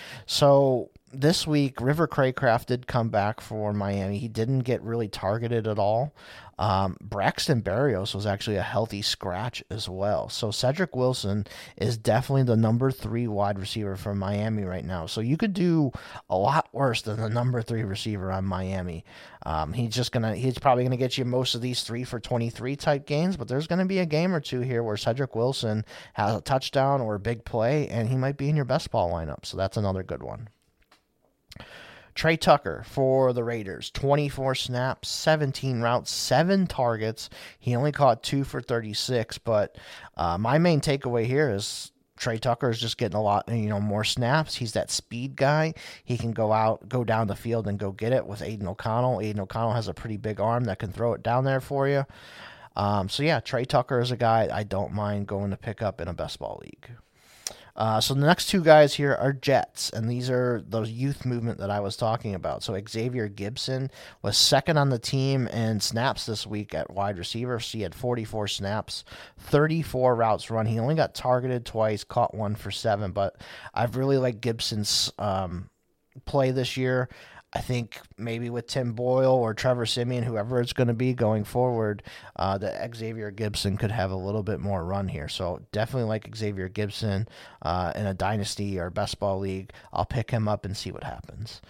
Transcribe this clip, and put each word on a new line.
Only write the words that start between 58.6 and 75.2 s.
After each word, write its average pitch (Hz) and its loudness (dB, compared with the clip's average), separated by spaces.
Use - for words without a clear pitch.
guys 151 10
here 143 2
are 135 2
Jets, - 0
and 113 -2
these 123 -2
are 123 2
those 110 -2
youth 131 -4
movement 117 -2
that 98 -2
I 104 0
was 98 -2
talking 113 -2
about. 78 -4
So 101 -4
Xavier 113 -2
Gibson 131 -6
was - 0
second 147 6
on 143 6
the 123 2
team 135 0
in 110 0
snaps 113 0
this 110 -4
week 104 -6
at - -4
wide 98 -2
receiver. 117 -4
So - -8
he 107 -4
had 87 -6
forty-four 110 -2
snaps, - -4
thirty-four 147 2
routes 113 2
run. 110 0
He 110 0
only 127 0
got 156 2
targeted 127 0
twice, 110 0
caught - 0
one 107 -2
for 101 -8
seven, 101 0
but 90 0
I've 113 -2
really 135 4
liked 127 0
Gibson's, 113 -2
um, 95 -2